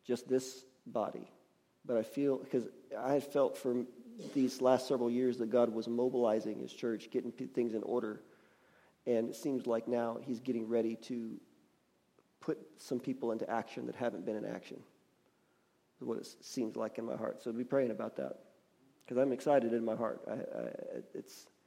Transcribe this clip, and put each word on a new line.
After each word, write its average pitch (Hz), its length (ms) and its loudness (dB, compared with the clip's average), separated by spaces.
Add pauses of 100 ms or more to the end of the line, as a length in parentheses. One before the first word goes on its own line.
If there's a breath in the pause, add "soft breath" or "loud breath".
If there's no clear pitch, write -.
just 123 240 -2
this 131 360 0 (240)
body, 107 420 -2 (540)
but 123 120 0
I 110 60 4
feel, 139 360 2
'cause 120 280 0 (320)
I 131 140 2
had 143 100 4
felt - 340 2
for 123 280 0 (500)
these 127 260 2
last 127 260 6
several 120 240 2
years 123 280 2
that 113 100 0
God 117 240 6
was 113 160 -4
mobilizing 117 720 2
his - 160 -8
church, 117 360 -4
getting 120 220 -2
p-, 127 140 -8
things 120 260 0
in 110 120 -2
order. 110 360 -2 (840 soft breath)
And 117 240 4
it - 40 -8
seems 131 320 -2
like 117 220 0
now 117 320 0
he's 123 200 -4
getting 113 280 -2
ready 113 280 2
to 113 440 -8 (1000)
put - 200 -2 (180)
some - 240 -4
people 123 320 -2
into 113 160 -2
action 113 380 -2
that 123 100 -6
haven't 104 300 -2
been 107 100 -2
in 104 80 -4
action, - 320 -8
is - 1300 -20
what 113 120 -2
it - 60 -8
s-, - 180 -16
seems 113 340 -4
like 113 220 -4
in 113 80 -4
my 123 100 -2
heart. - 260 -4
So 123 80 -4
be 117 140 -4
praying 127 280 2
about 110 240 -6
that, - 240 -6 (680)
'cause 123 80 -4
I'm 135 160 4
excited 123 400 4
in 117 140 2
my 110 100 0
heart. 113 320 -2
I, - 60 -4
I, 60 340 -6 (460)
it's - 320 -12 (200 soft breath)